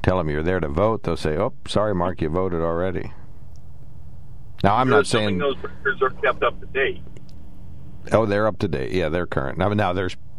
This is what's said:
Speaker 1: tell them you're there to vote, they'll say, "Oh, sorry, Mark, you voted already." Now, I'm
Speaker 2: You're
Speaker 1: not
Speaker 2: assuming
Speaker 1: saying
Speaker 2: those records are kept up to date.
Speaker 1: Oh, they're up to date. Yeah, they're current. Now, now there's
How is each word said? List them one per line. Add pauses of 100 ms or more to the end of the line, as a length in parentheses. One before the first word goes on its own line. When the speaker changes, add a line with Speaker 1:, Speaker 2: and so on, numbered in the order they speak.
Speaker 1:
tell
them
you're
there
to
vote,
they'll
say,
"Oh, (160)
sorry,
Mark,
you
voted
already." (1500)
Now,
I'm
Speaker 2:
You're
Speaker 1:
not
Speaker 2:
assuming
Speaker 1:
saying
Speaker 2:
those
records
are
kept
up
to
date. (1080)
Speaker 1:
Oh,
they're
up
to
date.
Yeah,
they're
current.
Now,
now
there's (220)